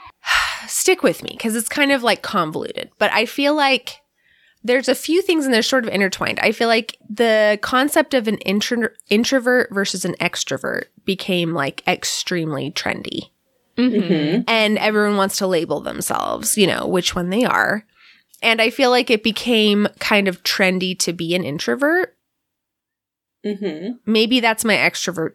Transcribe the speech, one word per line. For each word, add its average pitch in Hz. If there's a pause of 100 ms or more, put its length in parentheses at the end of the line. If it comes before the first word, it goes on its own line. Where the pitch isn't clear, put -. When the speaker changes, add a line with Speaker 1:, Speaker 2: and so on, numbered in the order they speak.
(240)
Speaker 1:
<sighs> -
stick -
with 180
me, -
'cause 220
it's 233
kind 277
of, 269
like, 214
convoluted, -
but 208
I 220
feel 285
like 269 (680)
there's 247
a 277
few 339
things 320
and 262
they're 220
sort 262
of -
intertwined. 190
I 208
feel 233
like 226 (100)
the 214
concept 285
of 220
an 208
intro-, 214 (220)
introvert 240
versus 196
an 180
extrovert - (200)
became, 180
like, 139
extremely 160
trendy. - (480)
Speaker 2:
Mm-hmm. 214
Speaker 3:
Mm-hmm. 160
Speaker 1:
And 214
everyone 208
wants 196
to 196
label 165
themselves, -
you 202
know, -
which 180
one 180
they 220
are. 202 (560)
And 226
I 226
feel 254
like 247
it 214
became 214 (120)
kind 202
of 180
trendy 185
to 175
be 170
an 185
introvert 262 (1300)
Speaker 3:
Mm-hmm. 202
Speaker 1:
Maybe 226
that's 220
my 208
extrovert 165